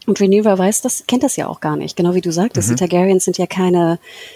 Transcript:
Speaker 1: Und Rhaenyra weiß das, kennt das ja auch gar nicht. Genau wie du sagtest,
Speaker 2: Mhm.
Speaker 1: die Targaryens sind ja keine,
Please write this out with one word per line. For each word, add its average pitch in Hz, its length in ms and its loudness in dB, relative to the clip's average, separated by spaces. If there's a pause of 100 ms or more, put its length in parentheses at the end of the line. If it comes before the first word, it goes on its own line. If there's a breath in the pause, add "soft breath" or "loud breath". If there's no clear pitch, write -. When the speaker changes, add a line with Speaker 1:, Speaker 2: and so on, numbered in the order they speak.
Speaker 1:
Und 202 140 0
Rhaenyra 202 380 4
weiß 190 240 0
das, - 260 -6
kennt 254 160 -2
das 277 140 0
ja - 100 -4
auch - 120 -12
gar 151 180 -4
nicht. 151 180 -8
Genau 175 200 0
wie 185 60 0
du 175 100 -4
sagtest, 165 380 -2
Speaker 2:
Mhm. 120 60 0
Speaker 1:
die - 40 0
Targaryens 185 460 2
sind 185 120 -2
ja 190 100 -2
keine, 175 520 0 (360 loud breath)